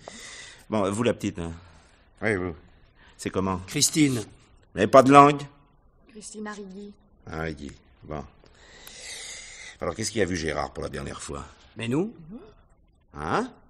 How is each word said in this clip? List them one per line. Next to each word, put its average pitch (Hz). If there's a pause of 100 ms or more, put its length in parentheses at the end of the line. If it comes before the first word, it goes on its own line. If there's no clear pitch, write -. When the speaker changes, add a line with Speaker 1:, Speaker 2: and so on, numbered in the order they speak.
(680)
Speaker 1:
Bon, 101
vous, 101
la 110
petite, 98
hein ? 85 (680)
Oui, 107
vous. 90 (640)
C'est -
comment ? 95 (100)
Speaker 2:
Christine. 139 (500)
Speaker 1:
Mais 95
pas 135
de 131
langue ? 143 (680)
Speaker 3:
Christine 214
Arrigui. 202 (380)
Speaker 1:
Arrigui, 80 (300)
bon. 76 (1600)
Alors, 85
qu'est-ce 110
qu'il 110
a -
vu 90
Gérard 73
pour 76
la 73
dernière 69
fois ? 71 (320)
Speaker 2:
Mais 113
nous ? 175 (1000)
Speaker 1:
Hein ? 135 (200)